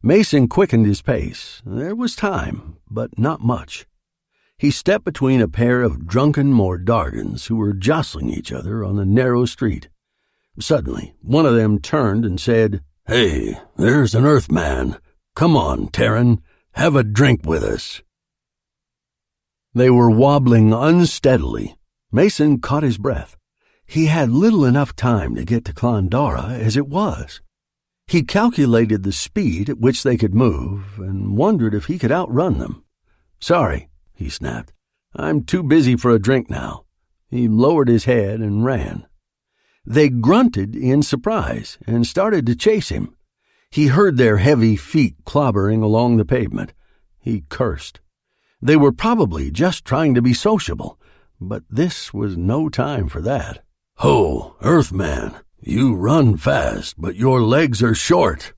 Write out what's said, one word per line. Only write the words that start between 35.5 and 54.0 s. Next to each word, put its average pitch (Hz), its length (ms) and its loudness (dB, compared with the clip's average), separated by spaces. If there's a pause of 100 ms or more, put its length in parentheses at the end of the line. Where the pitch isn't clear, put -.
busy 135 340 2
for 120 140 0
a 113 100 4
drink 123 300 0
now." - 340 -10 (440)
He 123 200 -2
lowered 131 400 2
his 113 160 2
head 110 360 -2
and 107 240 -2
ran. 73 420 -6 (800)
They 139 240 2
grunted 120 680 2
in 131 260 2
surprise 127 840 -4
and 117 200 0
started 185 400 0
to 120 80 0
chase 214 360 0
him. - 260 -8 (540)
He 147 160 2
heard 151 320 4
their 113 180 4
heavy 113 400 4
feet - 480 -2
clobbering 110 580 0
along 113 340 2
the 107 80 2
pavement. - 500 -4 (440)
He 107 300 -6
cursed. - 520 -6 (600)
They 143 160 4
were 143 160 6
probably 104 580 -2
just 156 340 -2
trying 143 300 0
to 120 80 2
be 123 120 2
sociable, - 640 -4 (420)
but 101 300 -10
this 151 420 -4
was 101 240 -6
no 117 320 -2
time 131 400 -4
for - 140 -10
that. 123 420 -6 (320)
"Ho, 98 640 0